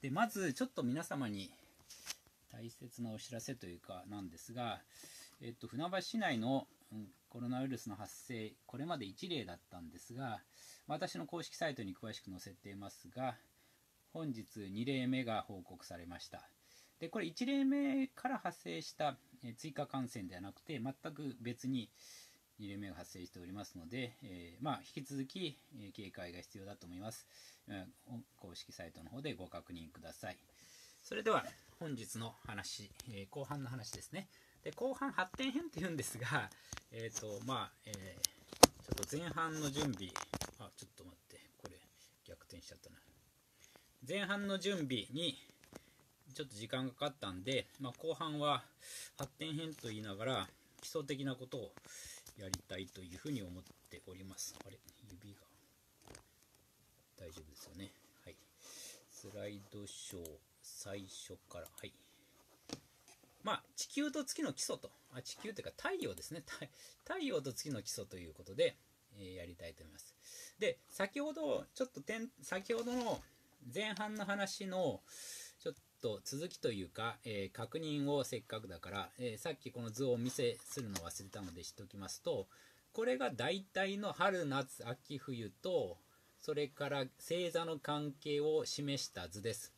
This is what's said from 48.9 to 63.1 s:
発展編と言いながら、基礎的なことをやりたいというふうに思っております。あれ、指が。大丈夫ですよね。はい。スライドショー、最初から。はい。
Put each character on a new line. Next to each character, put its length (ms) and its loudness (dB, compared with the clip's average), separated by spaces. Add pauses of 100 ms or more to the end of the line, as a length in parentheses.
発 180 -4
展 200 -4
編 200 -2
と 140 -6
言 100 -2
い 40 -4
な 140 -4
が 80 -2
ら、 240 4 (320)
基 60 -10
礎 180 0
的 200 0
な 120 2
こ 100 -10
と 120 -4
を 140 -6 (680)
や 100 -6
り 60 12 (140)
た 80 -2
い 100 -2
と 160 -10
い 120 -10
う 40 -10
ふ 80 -8
う 60 2
に 100 2
思 180 -6
っ 20 -12 (260)
て 200 -14
お 60 -10
り 100 -12
ま 120 -10
す。 200 -6 (100)
あ 40 -14
れ、 80 -18 (300)
指 260 -12
が。 60 -20 (1800)
大 140 -10
丈 160 -12
夫 40 -18
で 60 -18
す 100 -14
よ 100 -16
ね。 160 -8 (320)
は 60 -12
い。 60 -16 (720)
ス 240 -12
ラ 140 -4
イ 140 -4 (120)
ド 140 -8
シ 300 -8
ョ 20 -4
ー、 100 -4 (320)
最 420 -6
初 360 -10 (100)
か 120 -8
ら。 60 -8 (140)
は 60 -10
い。 60 -10 (1500)